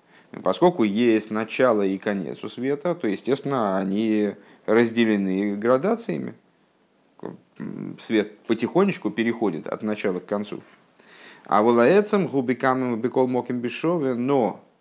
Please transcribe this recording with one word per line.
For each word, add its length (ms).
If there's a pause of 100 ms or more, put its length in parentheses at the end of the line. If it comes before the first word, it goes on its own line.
(420)
Поскольку 420
есть 460
начало 520
и 160
конец 460
у 40
света, 460
то, 140
естественно, 720
они 560 (320)
разделены 920
градациями. 760 (1200)
М, 420
свет 400
потихонечку 720
переходит 560
от 160
начала 380
к 60
концу. 340 (840)
А 160
волаэцем 640
губикамым 720
бекол 280
моким 320
бешове, 540
но 500 (160)